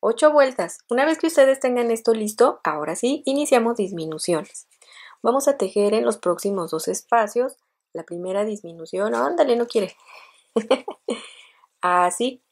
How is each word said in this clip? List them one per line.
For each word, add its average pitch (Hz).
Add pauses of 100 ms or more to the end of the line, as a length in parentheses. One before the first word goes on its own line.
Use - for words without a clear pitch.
Ocho 226
vueltas. 262 (100)
Una 262
vez 320
que 320
ustedes 269
tengan 247
esto 226
listo, 220
ahora 151
sí, 277
iniciamos 262
disminuciones. 165 (560)
Vamos 269
a 277
tejer 202
en 233
los 226
próximos 180
dos 160
espacios 233 (380)
la 165
primera 185
disminución. 190
Ándale, 269
no 240
quiere. 202 (580)
<laughs> -
Así. 180